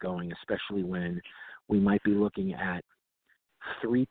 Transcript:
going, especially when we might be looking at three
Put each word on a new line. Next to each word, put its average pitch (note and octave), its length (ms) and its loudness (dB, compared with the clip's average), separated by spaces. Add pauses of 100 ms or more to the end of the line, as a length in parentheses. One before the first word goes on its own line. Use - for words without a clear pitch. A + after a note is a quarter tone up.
going, F2 300 -4
especially G2+ 500 -4
when F2 380 -2 (480)
we G#2 100 4
might G2+ 240 6
be G#2 80 4
looking G2+ 440 2
at F2+ 300 -4 (960)
three B2 300 2